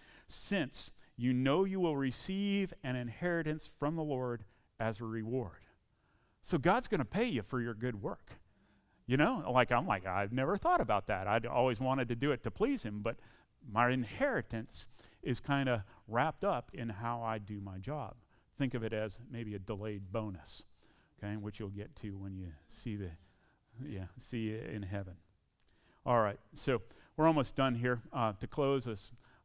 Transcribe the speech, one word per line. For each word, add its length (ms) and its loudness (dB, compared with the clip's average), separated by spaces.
since 640 -2
you 160 2
know 300 4
you 160 0
will 180 4
receive 760 0
an 120 -2
inheritance 720 -2
from 300 -2
the 80 -2
Lord 420 -2
as 220 0
a 40 -4
reward." 580 -4
So 160 0
God's 300 4
gonna 180 2
pay 200 0
you 160 0
for 180 -2
your 140 -2
good 280 -4
work. 380 -8
You 100 4
know, 340 4
like, 200 6
I'm 160 4
like, 180 0
"I've 280 0
never 240 2
thought 240 4
about 260 2
that. 200 0
I'd 180 4
always 340 2
wanted 300 2
to 60 0
do 160 2
it 120 -2
to 80 -2
please 320 0
him, 180 -4
but 160 0
my 220 4
inheritance 1000 0
is 160 0
kinda 460 2
wrapped 360 0
up 300 0
in 160 -4
how 320 -4
I 160 0
do 240 -8
my 160 -8
job." 380 -6
Think 160 0
of 100 -2
it 100 -2
as 360 -2
maybe 260 -6
a 40 -4
delayed 520 -6
bonus, 540 -6
okay, 200 -6
which 220 -8
you'll 100 -6
get 280 -10
to 200 -8
when 180 -8
you 180 -8
see 280 -6
the, 160 -4
yeah, 240 -6
see 320 -4
it 200 -6
in 140 -6
heaven. 320 -6
All 140 6
right, 200 2
so 280 0
we're 120 6
almost 280 4
done 200 4
here. 260 0
Uh, 220 2
to 140 -8
close 400 2
us, 240 -6